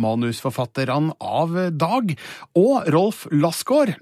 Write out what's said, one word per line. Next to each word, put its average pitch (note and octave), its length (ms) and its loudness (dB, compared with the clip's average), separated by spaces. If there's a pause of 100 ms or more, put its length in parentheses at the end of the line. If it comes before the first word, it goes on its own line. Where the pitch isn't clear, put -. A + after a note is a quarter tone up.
manusforfatterne B2 1200 -2
av C#3+ 320 -2 (240)
Dag, F3+ 380 0 (420)
og A#3 320 4
Rolf F#3 400 2
Lassgård, E3+ 640 2 (100)